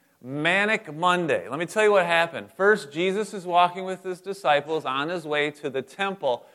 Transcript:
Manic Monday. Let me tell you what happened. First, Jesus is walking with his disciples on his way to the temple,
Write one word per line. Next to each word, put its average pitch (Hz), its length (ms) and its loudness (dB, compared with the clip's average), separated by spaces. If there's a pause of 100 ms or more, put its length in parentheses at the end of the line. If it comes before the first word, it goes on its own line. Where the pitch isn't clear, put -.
(220)
Manic 170 680 -2
Monday. 156 560 2
Let 135 100 -6
me 170 60 -4
tell 214 180 0
you 208 100 6
what 185 120 6
happened. 165 480 0
First, 196 400 2
Jesus 190 400 -2
is 180 140 -10
walking 175 400 2
with 185 180 -8
his 185 160 -8
disciples 156 640 0
on 139 240 -2
his 170 180 -6
way 147 260 0
to 147 180 -8
the 131 100 -4
temple, 147 640 -4 (100)